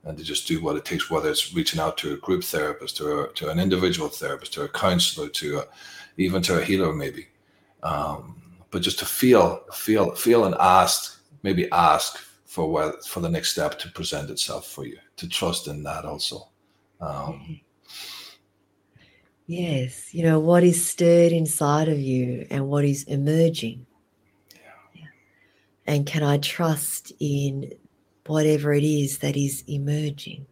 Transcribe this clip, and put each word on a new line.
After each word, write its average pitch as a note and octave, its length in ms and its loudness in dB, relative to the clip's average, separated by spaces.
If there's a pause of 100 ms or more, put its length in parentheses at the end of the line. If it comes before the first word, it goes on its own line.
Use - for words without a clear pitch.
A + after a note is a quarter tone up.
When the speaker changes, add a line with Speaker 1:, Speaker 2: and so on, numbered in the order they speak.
Speaker 1:
and D#2 140 -12
to D#2 60 -14
just D2+ 220 -6
do D#2+ 160 -2
what D2+ 140 -2
it D2 80 -8
takes, - 260 -6
whether D#2 200 0
it's - 240 -2
reaching - 260 -2
out D#2 180 -2
to D2+ 140 -6
a C#2+ 60 -6
group F2+ 260 -2
therapist, D2+ 540 -4
to D2 260 -2
a, - 100 -10
to - 160 -6
an E2 80 -2
individual F2+ 500 2
therapist, - 460 -8
to D2 80 -6
a C#2+ 60 -6
counselor, E2 640 0
to C#2+ 300 -4
a, - 40 -8 (540)
even F#2 240 2
to F2 180 2
a - 40 -2
healer F#2 280 0
maybe. C#2 360 -8 (540)
Um, D2 600 -6 (280)
but F#2 120 -4
just F2+ 160 -2
to - 80 -6
feel, A2 560 6 (100)
feel, G#2+ 420 0
feel A2+ 300 6
and F#2 160 0
ask, F#2 600 4 (220)
maybe F#2 300 0
ask D#2+ 460 4 (260)
for D#2+ 260 -4
what, D#2 360 -2
for - 140 -8
the E2+ 100 -2
next D#2+ 200 -2
step D2+ 280 -2
to - 140 -12
present D2 360 -8
itself - 380 -8
for - 180 -14
you, - 140 -14 (180)
to F2 120 -12
trust E2+ 400 -4
in D2 160 -10
that D2+ 200 -8
also. - 440 -8 (520)
Um, D2+ 400 -10
Speaker 2:
Mm-hmm. D#3+ 140 -14 (1900)
Yes, D#3+ 680 -4
you E3 80 -4
know, D#3+ 160 6
what F3 240 6
is F3 240 4
stirred E3+ 460 6
inside D#3 560 2
of D3+ 100 0
you B2+ 500 -2
and C#3 200 -2
what C#3+ 160 2
is C#3 200 0
emerging? D3+ 800 0 (680)
Speaker 1:
Yeah. - 60 -20 (340)
Speaker 2:
Yeah. - 120 -20 (800)
And C#3+ 200 0
can D3+ 160 -2
I C#3+ 160 4
trust - 800 -2
in C#3 540 -2 (520)
whatever D3+ 480 2
it C#3+ 120 4
is D3 340 0
that C#3+ 180 -2
is C#3 300 -4
emerging? D3 840 -6